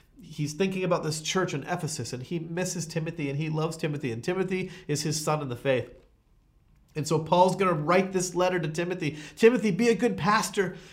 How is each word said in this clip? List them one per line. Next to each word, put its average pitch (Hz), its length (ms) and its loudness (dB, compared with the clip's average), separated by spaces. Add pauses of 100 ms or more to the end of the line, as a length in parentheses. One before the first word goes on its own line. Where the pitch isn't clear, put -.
(220)
he's 151 300 -6
thinking 190 320 -2
about 170 220 0
this 151 160 -4
church - 320 0
in 135 100 -4
Ephesus, 151 480 -6
and 127 100 -8
he 170 160 -6
misses 170 480 -4
Timothy, 160 440 -4
and 139 100 -4
he 160 100 -2
loves 156 280 -2
Timothy, 143 340 -4
and 113 100 -6
Timothy 185 500 -2 (180)
is 147 140 -2
his 151 200 -2
son 151 180 0
in 139 60 -6
the 123 80 -6
faith. 127 340 0 (1040)
And 143 140 -4
so 156 120 2
Paul's 180 360 4
gonna 185 180 2
write 175 380 2
this 180 240 -2
letter 180 240 2
to 160 80 -2
Timothy. 170 500 -4 (200)
"Timothy, 226 340 6
be 233 160 2
a 233 80 6
good 233 220 0
pastor. 202 580 0 (180)